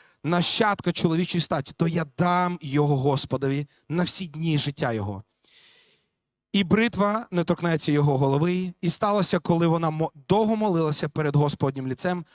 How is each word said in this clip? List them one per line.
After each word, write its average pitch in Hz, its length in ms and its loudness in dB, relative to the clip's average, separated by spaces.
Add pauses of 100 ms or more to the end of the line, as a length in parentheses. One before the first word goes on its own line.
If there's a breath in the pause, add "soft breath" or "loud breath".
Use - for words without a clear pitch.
(240 loud breath)
нащадка 175 680 2
чоловічої 170 500 0
статі, - 360 -4
то 165 100 0
я 165 180 -2 (120)
дам 180 440 0
його 147 360 0
Господові 135 720 -2 (220 soft breath)
на 170 140 0
всі - 240 0
дні 156 300 -2
життя 143 360 -2
його. 101 300 -6 (1300 soft breath)
І 196 100 4
бритва 208 680 0
не 175 120 0
торкнеться 165 480 0
його 147 260 2
голови". 170 640 0
І 175 80 0
сталося, 202 500 2
коли 170 280 2
вона 165 220 0
мо-, 156 220 -4 (180)
довго 220 260 2
молилася 165 540 0
перед 147 260 -2
Господнім 139 520 0
лицем, 180 480 -4